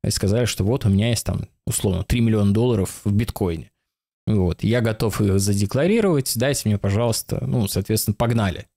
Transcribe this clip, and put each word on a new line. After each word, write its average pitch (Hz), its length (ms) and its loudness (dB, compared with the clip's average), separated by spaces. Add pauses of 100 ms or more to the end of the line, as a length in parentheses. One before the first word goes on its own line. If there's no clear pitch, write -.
И 110 60 0
сказали, 107 360 0
что - 180 -4
вот 120 220 0
у 101 40 4
меня 101 200 4
есть - 160 -2
там, - 220 -4 (180)
условно, 92 380 -2
три 123 180 0
миллиона 104 320 4
долларов 110 500 0
в 101 80 0
биткоине. 101 600 -2 (560)
Вот, 92 360 0
я 117 180 2
готов 110 400 -2
их 98 180 2
задекларировать, 139 960 0
дайте 131 340 -2
мне, 104 80 2
пожалуйста, 104 680 -2
ну, 123 220 0
соответственно, 107 480 -2
погнали. 113 600 -2